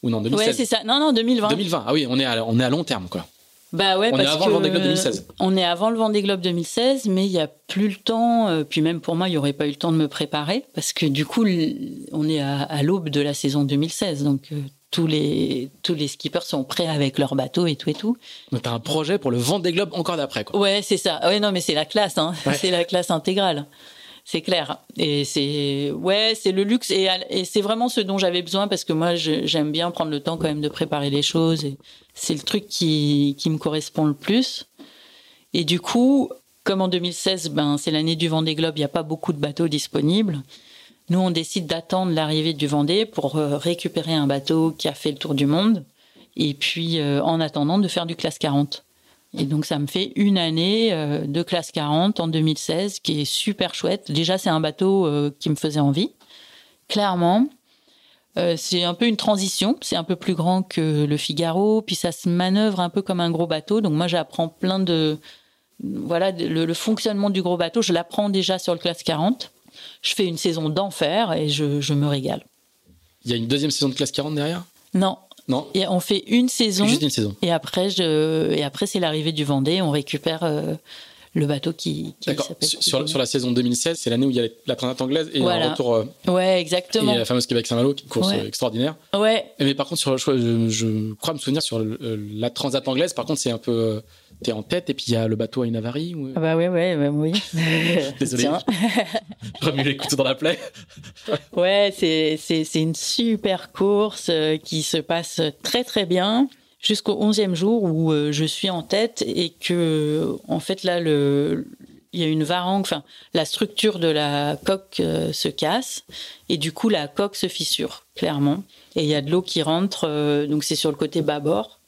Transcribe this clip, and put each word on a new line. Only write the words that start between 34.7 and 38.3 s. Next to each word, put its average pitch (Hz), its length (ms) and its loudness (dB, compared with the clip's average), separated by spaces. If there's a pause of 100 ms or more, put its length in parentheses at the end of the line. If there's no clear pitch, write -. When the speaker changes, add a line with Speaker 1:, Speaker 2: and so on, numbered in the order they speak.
Speaker 2:
Et 170 100 2
du 170 160 0
coup, 254 500 2 (320)
comme 190 200 0
en 190 40 2
deux 180 140 0
mille 175 140 -4
seize, 180 340 -2
ben, 147 300 0
c'est 160 120 -4
l'année 156 240 2
du 165 140 0
Vendée 160 260 0